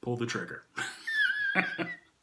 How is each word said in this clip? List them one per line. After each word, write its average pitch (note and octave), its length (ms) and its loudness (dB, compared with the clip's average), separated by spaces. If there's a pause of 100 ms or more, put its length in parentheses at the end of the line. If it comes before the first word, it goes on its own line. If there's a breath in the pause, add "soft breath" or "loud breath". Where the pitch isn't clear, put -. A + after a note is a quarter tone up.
pull B2 160 0
the A#2 100 2
trigger. F2 420 -2
<laughs> - 1500 0